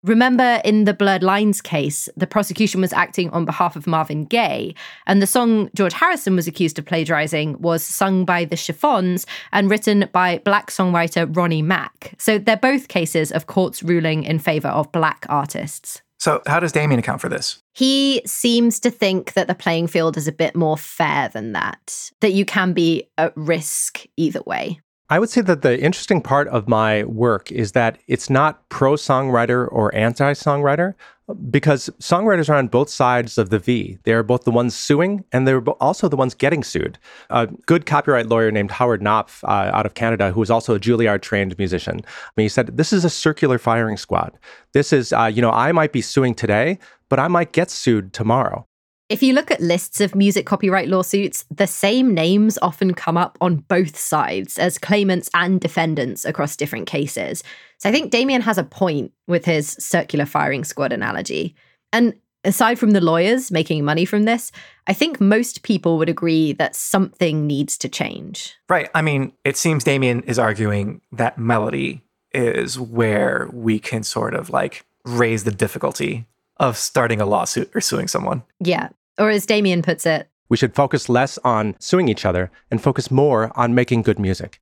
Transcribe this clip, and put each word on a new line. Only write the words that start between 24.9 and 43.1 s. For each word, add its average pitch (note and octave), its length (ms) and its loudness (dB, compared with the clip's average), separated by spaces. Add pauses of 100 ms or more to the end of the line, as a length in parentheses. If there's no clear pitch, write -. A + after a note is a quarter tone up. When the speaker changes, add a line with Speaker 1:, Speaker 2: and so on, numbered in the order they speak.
Speaker 3:
I D#3+ 100 4
would A3+ 100 0
say B3 120 2
that F3+ 200 2
the B2+ 180 4
interesting E3+ 420 0
part C#3+ 260 2
of A2+ 200 -2
my G#2+ 360 2
work A2+ 480 -2
is A2 220 -4
that A#2 340 2
it's - 240 -2
not C#3+ 380 0
pro-songwriter B2+ 1000 2
or G#2+ 220 0
anti-songwriter, C#3+ 1000 0 (560)
because C#3+ 480 2
songwriters F3 500 2
are D3+ 60 4
on C3+ 120 2
both A#2+ 220 2
sides B2 480 0
of G#2 120 0
the G#2+ 100 2
V. G2 460 -2
They're A2+ 180 2
both B2 200 0
the - 60 0
ones A#2+ 260 0
suing F#3 560 0
and C3 160 2
they're C3 140 4
bo-, A#2 180 -2
also D#3+ 280 0
the C#3+ 80 0
ones B2+ 180 0
getting C#3+ 300 0
sued. - 340 -4 (320)
A A#2+ 180 0 (200)
good E3 180 2
copyright C#3+ 420 2
lawyer A2+ 220 2
named G#2 220 -2
Howard A#2 320 0
Knopf, G#2 400 0
uh, G2 300 0
out G#2 120 2
of G#2 80 -6
Canada, G#2 380 0
who G#2 100 -2
is G2+ 80 -2
also A2+ 240 2
a G2+ 60 2
Juilliard-trained G2+ 800 0
musician, F2+ 460 -4
I - 300 -18
mean, G#2+ 100 2
he G#2 40 0
said, A#2+ 280 -2
"This D#3 140 0
is F#3 140 2
a E3+ 40 4
circular D3 500 0